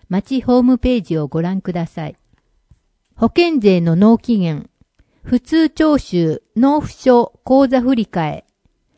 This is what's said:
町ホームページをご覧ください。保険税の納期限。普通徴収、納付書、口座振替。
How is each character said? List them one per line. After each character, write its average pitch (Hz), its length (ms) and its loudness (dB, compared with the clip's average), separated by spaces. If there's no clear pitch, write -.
町 240 340 -4
ホ 247 180 2
ー 247 40 2
ム 247 140 2
ペ 247 200 -2
ー 220 40 -4
ジ 165 160 -6
を 151 100 -4
ご 160 140 -6
覧 180 180 -4
く 185 140 -8
だ 170 140 -6
さ 156 200 -12
い。 - 80 -16
保 226 200 0
険 339 240 2
税 190 220 2
の 170 140 0
納 214 220 4
期 226 200 -4
限。 165 320 -4
普 247 180 -2
通 320 280 0
徴 311 280 0
収、 165 460 -4
納 277 240 2
付 - 140 -10
書、 240 400 2
口 269 240 2
座 254 140 0
振 240 220 0
替。 151 400 -8